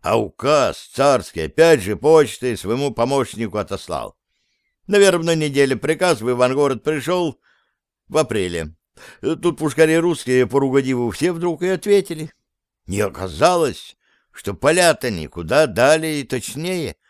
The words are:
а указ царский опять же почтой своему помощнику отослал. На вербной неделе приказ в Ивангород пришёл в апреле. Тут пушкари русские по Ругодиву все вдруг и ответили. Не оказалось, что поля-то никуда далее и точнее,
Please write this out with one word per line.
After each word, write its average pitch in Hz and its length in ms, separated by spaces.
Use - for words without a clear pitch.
а 107 180
указ 117 760
царский 127 500
опять 151 400
же 98 140
почтой 135 600
своему 123 360
помощнику 113 640
отослал. 87 580
На 202 120
вербной 170 380
неделе 139 400
приказ 156 440
в 117 100
Ивангород 127 520
пришёл 156 580
в 147 100
апреле. 90 560
Тут 160 380
пушкари 160 360
русские 143 520
по 139 140
Ругодиву 131 500
все 170 220
вдруг 170 300
и 175 60
ответили. 190 640
Не 98 140
оказалось, 104 960
что - 240
поля-то 156 560
никуда 87 560
далее 147 540
и 131 40
точнее, 143 720